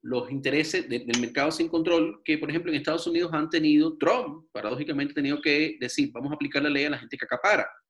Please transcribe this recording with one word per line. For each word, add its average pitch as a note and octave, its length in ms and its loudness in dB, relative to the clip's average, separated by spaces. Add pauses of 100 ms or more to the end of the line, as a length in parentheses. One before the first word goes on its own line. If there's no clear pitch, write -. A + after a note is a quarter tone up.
los B2 280 -2
intereses C#3 580 0
de, A#2+ 120 -2
del A#2+ 200 -2
mercado C#3 300 0
sin E3 180 0
control, E3 560 2
que D#3 140 2
por D#3+ 100 -4
ejemplo E3+ 220 -2
en D3 80 0
Estados D#3 300 -2
Unidos E3+ 260 0
han D#3 160 0
tenido, D#3 480 4
Trump D#3+ 540 0
paradójicamente C#3 600 -4
ha - 40 -16
tenido D3 240 0
que D3+ 400 2
decir, C3+ 320 0
"Vamos C3 180 -6
a D3+ 60 -6
aplicar C#3+ 260 -2
la D3 80 2
ley C#3 140 0
a D3 60 -2
la C3+ 80 -6
gente A2+ 200 -14
que - 60 -8
acapara", F#3 440 0 (220)